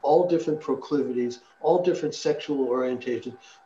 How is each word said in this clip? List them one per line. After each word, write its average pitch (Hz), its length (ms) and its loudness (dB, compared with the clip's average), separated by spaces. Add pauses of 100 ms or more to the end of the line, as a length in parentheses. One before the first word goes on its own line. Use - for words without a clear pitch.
all 165 260 6
different 160 320 0
proclivities, 123 800 -2 (180)
all 175 240 2
different 160 320 0
sexual 147 520 -2
orientations 123 680 -2 (280)